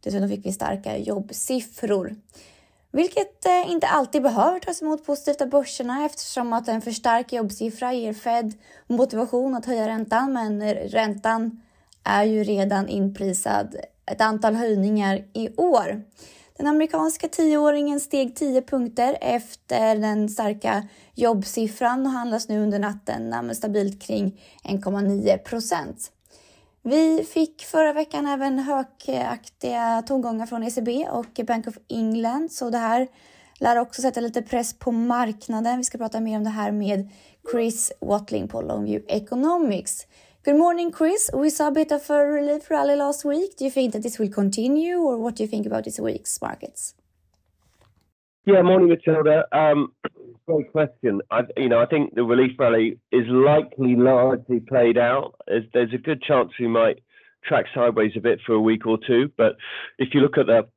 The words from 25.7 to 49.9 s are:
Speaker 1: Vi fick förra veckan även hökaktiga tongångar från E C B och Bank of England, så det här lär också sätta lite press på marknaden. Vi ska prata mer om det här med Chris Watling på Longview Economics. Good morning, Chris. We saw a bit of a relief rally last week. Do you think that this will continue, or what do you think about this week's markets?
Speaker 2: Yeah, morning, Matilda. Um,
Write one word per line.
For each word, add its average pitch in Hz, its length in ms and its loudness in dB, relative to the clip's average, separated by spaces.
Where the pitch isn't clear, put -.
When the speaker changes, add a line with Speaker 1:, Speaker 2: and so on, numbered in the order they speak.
Speaker 1:
Vi 320 400 2
fick 320 380 -2
förra 311 320 0
veckan 302 320 -4
även 269 340 -2
hökaktiga 247 1500 -4
tongångar 240 380 -2
från 233 180 -6
E 233 80 -4
C 233 100 -4
B 240 300 -2
och 240 360 -6
Bank 226 200 -2
of 220 100 -12
England, 226 640 -2
så 247 180 -6
det 233 80 -2
här 233 300 0
lär 233 200 2
också 240 220 -6
sätta 254 200 0
lite 240 200 -4
press 240 380 -4
på 254 120 -4
marknaden. 233 840 -2
Vi 247 60 -4
ska - 140 -6
prata 226 220 -6
mer 220 180 -2
om 214 60 -2
det 214 60 -2
här 214 220 -4
med 202 380 -2
Chris 226 400 -2
Watling 208 460 -4
på 226 140 -8
Longview 208 460 -4
Economics. 247 1000 -2
Good 285 100 4
morning, 339 420 2
Chris. 339 360 0
We 294 180 2
saw 302 160 0
a 294 40 0
bit 311 200 0
of 294 180 -4
a 294 140 4
relief 294 480 0
rally 285 240 2
last 285 300 -2
week. 320 320 -2
Do 269 80 -4
you 269 60 -2
think 262 220 0
that 214 100 -6
this 233 160 -8
will 208 140 -2
continue, 254 600 0
or 302 220 0
what 226 180 -4
do 214 80 -4
you 214 60 -4
think 214 180 -4
about 214 160 -4
this - 160 -10
week's - 420 -6
markets? - 540 -10
Speaker 2:
Yeah, 190 180 8
morning, 185 260 8
Matilda. 156 600 4
Um, 147 400 4